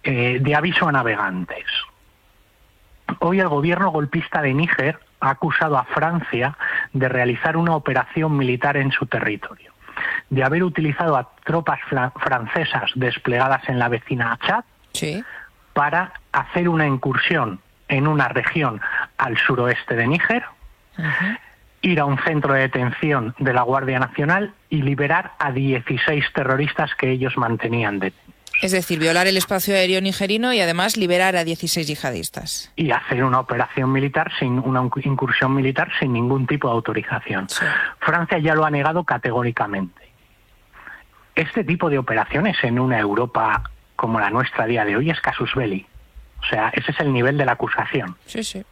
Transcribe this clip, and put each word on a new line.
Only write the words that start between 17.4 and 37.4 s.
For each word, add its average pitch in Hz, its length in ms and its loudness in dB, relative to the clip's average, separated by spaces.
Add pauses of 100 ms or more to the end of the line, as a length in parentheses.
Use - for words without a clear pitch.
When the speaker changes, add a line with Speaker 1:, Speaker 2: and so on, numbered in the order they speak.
Speaker 1:
en 143 180 2
una 147 200 4
región 120 520 0 (380)
al 117 200 -2
suroeste 123 580 0
de 117 120 2
Níger, 175 360 0 (540)
Speaker 2:
Ujú. 175 400 -2 (440)
Speaker 1:
ir 175 180 2
a 143 60 2
un 139 140 2
centro 151 340 0
de 135 80 4
detención 127 800 0
de 135 140 2
la 123 100 4
Guardia 131 360 0
Nacional 165 540 0 (160)
y 151 140 0
liberar 143 560 0
a 143 120 0
dieciséis 135 840 0
terroristas 139 640 0
que 131 140 0
ellos 127 280 0
mantenían 113 640 0
detenidos. - 360 -6 (260)
Speaker 2:
Es 185 120 2
decir, 175 260 0
violar 165 260 4
el 190 120 4
espacio 190 360 0
aéreo 185 280 4
nigerino 202 500 0
y 233 80 2
además 180 380 2
liberar 180 400 4
a 165 80 0
dieciséis 165 420 -2
yihadistas. - 880 -6
Speaker 1:
Y 151 160 0
hacer 123 320 0
una 127 160 4
operación 127 500 -2
militar, 139 480 0
sin 127 220 0
una 131 220 0
incu-, 131 240 -2
incursión 135 480 2
militar 135 440 0
sin 135 140 0
ningún 123 340 2
tipo 143 220 -2
de 120 60 2
autorización. 107 760 -4